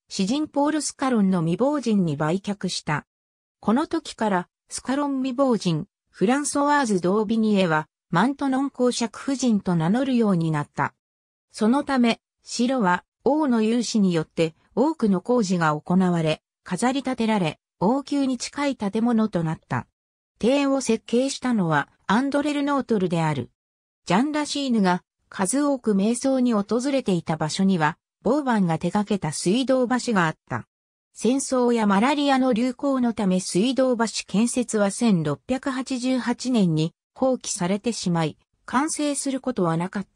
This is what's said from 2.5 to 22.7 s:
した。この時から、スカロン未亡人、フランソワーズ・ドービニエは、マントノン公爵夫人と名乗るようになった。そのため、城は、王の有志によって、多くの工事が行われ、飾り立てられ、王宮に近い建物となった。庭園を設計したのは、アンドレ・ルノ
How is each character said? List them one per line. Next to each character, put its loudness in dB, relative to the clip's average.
し -8
た。 -4
こ 0
の 0
時 -6
か -2
ら、 -2
ス -12
カ -4
ロ -2
ン -4
未 -4
亡 2
人、 -2
フ -2
ラ 2
ン -4
ソ -2
ワ 2
ー 0
ズ・ 0
ド 0
ー -4
ビ -2
ニ 2
エ 2
は、 -2
マ 2
ン -2
ト -4
ノ 0
ン -2
公 0
爵 -6
夫 -4
人 2
と -2
名 0
乗 0
る 0
よ 2
う 2
に 0
な 0
っ -10
た。 -4
そ 0
の 2
た -2
め、 2
城 -2
は、 2
王 2
の 2
有 0
志 -2
に 4
よ 0
っ -8
て、 -2
多 2
く 0
の 2
工 0
事 0
が 2
行 -2
わ 2
れ、 -2
飾 -2
り -2
立 -6
て -2
ら 0
れ、 -2
王 2
宮 0
に -2
近 -6
い -2
建 -2
物 2
と -2
な -2
っ -12
た。 -6
庭 4
園 2
を 0
設 -2
計 0
し -8
た -2
の 0
は、 0
ア 2
ン -2
ド 0
レ・ -2
ル -2
ノ 0